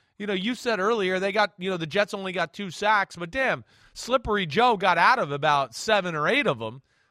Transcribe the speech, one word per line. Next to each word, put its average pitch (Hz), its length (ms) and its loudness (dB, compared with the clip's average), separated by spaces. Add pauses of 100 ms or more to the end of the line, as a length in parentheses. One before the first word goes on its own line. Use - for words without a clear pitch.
(180)
You 202 80 -8
know, 202 80 -2
you 196 200 -2
said 226 240 -2
earlier 185 420 0
they 196 120 -2
got, 208 240 0
you 180 140 -6
know, 185 80 -4
the 165 80 -6
Jets 196 260 -2
only 190 200 -8
got 170 200 -4
two 202 180 -8
sacks, 202 460 0
but 170 140 -8
damn, 214 340 -2 (300)
Slippery 226 500 -2
Joe 214 320 2
got 180 220 2
out 220 200 6
of 160 140 -2
about 143 420 0
seven 190 400 0
or 151 140 0
eight 254 180 2
of 143 120 0
them. 113 240 -10 (280)